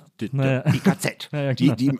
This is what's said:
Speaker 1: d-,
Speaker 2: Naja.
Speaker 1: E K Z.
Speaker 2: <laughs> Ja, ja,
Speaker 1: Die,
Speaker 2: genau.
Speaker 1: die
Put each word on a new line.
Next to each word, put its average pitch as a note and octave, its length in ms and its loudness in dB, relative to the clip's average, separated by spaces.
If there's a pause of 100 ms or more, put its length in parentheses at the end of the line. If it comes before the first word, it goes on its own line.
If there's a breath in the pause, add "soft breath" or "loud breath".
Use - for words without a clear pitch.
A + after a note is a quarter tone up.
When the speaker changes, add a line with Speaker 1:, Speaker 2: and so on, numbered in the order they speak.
(200)
Speaker 1:
d-, G#2+ 120 -6
Speaker 2:
Naja. C3+ 340 0
Speaker 1:
E - 140 2
K - 180 2
Z. - 320 -6
Speaker 2:
<laughs> - 20 -20
Ja, D3 120 -4
ja, C3+ 100 -2
Speaker 1:
Die, B2 120 0
Speaker 2:
genau. C3+ 100 4
Speaker 1:
die C3+ 240 0